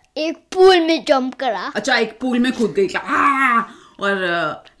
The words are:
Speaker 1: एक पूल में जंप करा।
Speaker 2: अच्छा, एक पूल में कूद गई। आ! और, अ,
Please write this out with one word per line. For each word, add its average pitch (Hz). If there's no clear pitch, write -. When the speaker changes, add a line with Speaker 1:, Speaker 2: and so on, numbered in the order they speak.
Speaker 1:
एक 311
पूल 370
में 320
जंप 262
करा। 233
Speaker 2:
अच्छा, 247
एक 226
पूल 247
में 247
कूद 220
गई। 190
आ! 269
और, 196
अ, 170